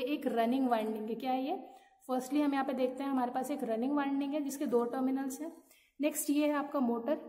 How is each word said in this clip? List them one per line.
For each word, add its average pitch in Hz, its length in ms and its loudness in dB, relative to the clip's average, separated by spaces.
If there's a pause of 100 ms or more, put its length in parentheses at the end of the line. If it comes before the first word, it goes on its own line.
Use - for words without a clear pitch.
एक 294 220 -2
running 240 400 2
winding 220 400 0
है। 233 60 -4
क्या 262 160 -4
है 262 140 0
ये? 330 120 -2 (520)
Firstly 254 340 0
हम 285 100 2
यहाँ 269 120 0
पे 277 100 -2
देखते 254 280 0
हैं, 277 80 -2
हमारे 247 220 2
पास 262 180 -2
एक 277 140 -2
running 233 280 0
winding 285 420 0
है 302 60 0
जिसके 277 260 -4
दो 233 200 4
terminals 269 540 -2
हैं। 330 100 -6 (500)
Next 294 300 0
ये 294 160 4
है 294 80 2
आपका 285 260 -2
motor, 233 380 2 (100)